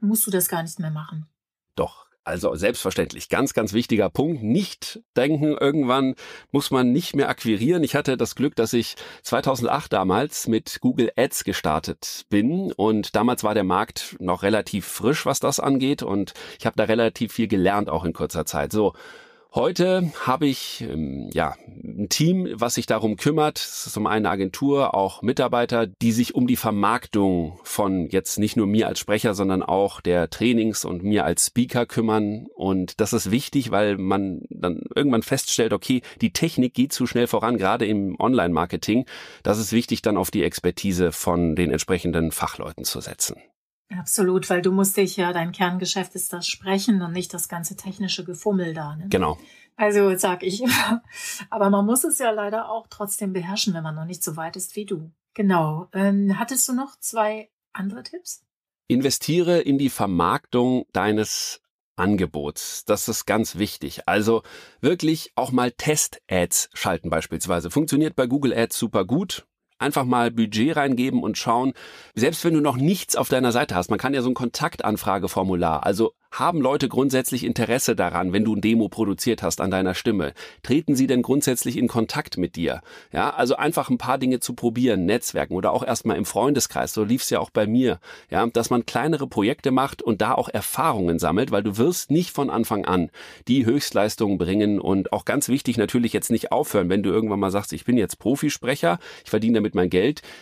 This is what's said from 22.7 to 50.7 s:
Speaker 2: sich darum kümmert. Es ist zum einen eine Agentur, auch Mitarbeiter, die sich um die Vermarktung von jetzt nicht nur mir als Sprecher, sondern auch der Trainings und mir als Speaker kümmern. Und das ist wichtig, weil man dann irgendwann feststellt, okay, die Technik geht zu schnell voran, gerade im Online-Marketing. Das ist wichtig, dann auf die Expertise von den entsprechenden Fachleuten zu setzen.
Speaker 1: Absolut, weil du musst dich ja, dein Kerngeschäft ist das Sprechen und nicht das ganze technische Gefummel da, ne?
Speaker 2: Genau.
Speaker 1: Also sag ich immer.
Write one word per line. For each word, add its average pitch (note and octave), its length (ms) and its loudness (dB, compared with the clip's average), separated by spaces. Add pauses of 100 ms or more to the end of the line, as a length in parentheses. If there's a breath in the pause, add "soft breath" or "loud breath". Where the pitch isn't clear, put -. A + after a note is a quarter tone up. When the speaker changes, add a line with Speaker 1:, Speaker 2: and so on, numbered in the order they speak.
Speaker 2:
sich A#2+ 100 -4
darum G#2+ 320 0
kümmert. D3+ 420 2
Es - 260 -8
ist - 80 -10
zum G#2+ 140 -2
einen G#2+ 180 0
eine F2+ 40 2
Agentur, A2 640 0
auch G2 280 0
Mitarbeiter, A#2+ 640 0
die A2+ 260 0
sich A#2+ 220 0
um B2 120 2
die B2+ 80 4
Vermarktung G2+ 1080 0
von F#2+ 440 0
jetzt - 320 -2
nicht G#2+ 160 0
nur A2 100 4
mir G#2 220 2
als F#2+ 120 -4
Sprecher, G#2 340 0
sondern F#2+ 280 2
auch G2 380 2
der F2 300 2
Trainings A2 560 0
und F2 180 -6
mir G2+ 220 2
als E2+ 220 0
Speaker B2 380 0
kümmern. G#2+ 720 0
Und F#2 460 0
das G#2 100 0
ist G#2+ 180 0
wichtig, A#2+ 420 0
weil G2+ 260 2
man G2 520 -2
dann F2 340 -4 (120)
irgendwann B2+ 260 2
feststellt, A#2+ 520 0
okay, B2 280 0 (200 loud breath)
die A2+ 100 2
Technik - 420 0
geht B2+ 200 0
zu B2+ 120 0
schnell A#2+ 220 2
voran, A2+ 300 0
gerade G2+ 280 0
im G2+ 360 0
Online-Marketing. F#2 840 2 (380 loud breath)
Das G#2 160 2
ist A2 140 -2
wichtig, A#2 280 2
dann G#2 140 2
auf F#2 160 0
die G2+ 120 2
Expertise F2 680 0
von E2+ 460 0
den E2+ 140 2
entsprechenden E2 600 0
Fachleuten - 540 -8
zu - 160 -6
setzen. - 340 -6 (640)
Speaker 1:
Absolut, F#3 500 0
weil F3+ 120 2
du F3+ 100 4
musst G3 240 2
dich F#3+ 220 0
ja, F3+ 160 0
dein F3 180 -2
Kerngeschäft F3+ 640 -2
ist - 160 -6
das F#3 160 -8
Sprechen G3 540 0
und E3+ 100 -6
nicht F3+ 220 -8
das E3+ 160 -8
ganze E3+ 260 -8
technische F#3+ 480 -8
Gefummel F3+ 500 -2
da, D3+ 220 -8
ne? E3 140 -10
Speaker 2:
Genau. - 280 0 (380 loud breath)
Speaker 1:
Also G3+ 400 4
sag F#3 280 -2
ich F#3+ 200 -2
immer. A#3 400 0 (460 loud breath)